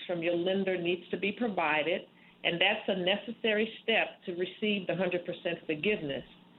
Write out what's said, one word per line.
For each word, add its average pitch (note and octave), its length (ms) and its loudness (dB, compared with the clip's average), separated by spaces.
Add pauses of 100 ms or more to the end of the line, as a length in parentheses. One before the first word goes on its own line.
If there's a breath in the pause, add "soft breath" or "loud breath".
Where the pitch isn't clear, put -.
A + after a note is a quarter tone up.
from F3 160 -2
your F3 120 2
lender F#3 420 2
needs F3 240 0 (100)
to - 60 -2
be G3 160 -2
provided, F3 680 0 (420 loud breath)
and E3+ 180 2
that's G#3 260 2
a F#3+ 140 0
necessary G#3+ 680 0 (140)
step F#3+ 420 0
to F#3+ 80 -4
receive F#3 540 0
the E3+ 80 0
hundred F3+ 300 0
percent E3+ 400 -4
forgiveness, D3+ 580 0 (360)